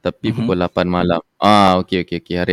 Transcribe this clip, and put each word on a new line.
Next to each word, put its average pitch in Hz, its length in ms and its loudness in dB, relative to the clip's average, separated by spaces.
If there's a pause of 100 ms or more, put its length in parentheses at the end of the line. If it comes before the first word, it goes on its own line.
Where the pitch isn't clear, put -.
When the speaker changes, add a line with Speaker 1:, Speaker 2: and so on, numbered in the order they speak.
Speaker 1:
tapi 110 320 -6
Speaker 2:
Mhm. - 80 -6
Speaker 1:
pukul 98 160 -2
lapan 90 320 -2
malam. 87 320 0 (160)
Ah, 98 400 4
okey, 92 240 -4
okey, 85 220 -8
okey. 87 160 -8
Hari 90 140 -2